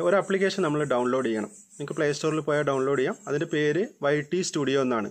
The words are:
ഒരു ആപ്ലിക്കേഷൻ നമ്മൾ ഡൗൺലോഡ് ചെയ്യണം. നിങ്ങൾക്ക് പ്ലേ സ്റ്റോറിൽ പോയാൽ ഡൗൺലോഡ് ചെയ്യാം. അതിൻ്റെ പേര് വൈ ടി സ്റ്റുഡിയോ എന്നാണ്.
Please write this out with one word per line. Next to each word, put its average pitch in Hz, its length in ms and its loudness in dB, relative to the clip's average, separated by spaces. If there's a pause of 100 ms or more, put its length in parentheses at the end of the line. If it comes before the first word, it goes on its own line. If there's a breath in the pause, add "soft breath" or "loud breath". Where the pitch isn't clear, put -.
ഒരു 180 120 4
ആപ്ലിക്കേഷൻ 190 460 0
നമ്മൾ 151 160 0 (100)
ഡൗൺലോഡ് 123 380 2
ചെയ്യണം. 104 220 -2 (240)
നിങ്ങൾക്ക് 147 240 -8
പ്ലേ 151 80 2 (100)
സ്റ്റോറിൽ 156 300 -2
പോയാൽ 147 220 2
ഡൗൺലോഡ് 135 320 2
ചെയ്യാം. 165 140 0 (120)
അതിൻ്റെ 147 260 -2
പേര് 151 280 2 (240)
വൈ 143 80 2 (180)
ടി 180 80 0 (100)
സ്റ്റുഡിയോ 139 360 0
എന്നാണ്. 113 260 0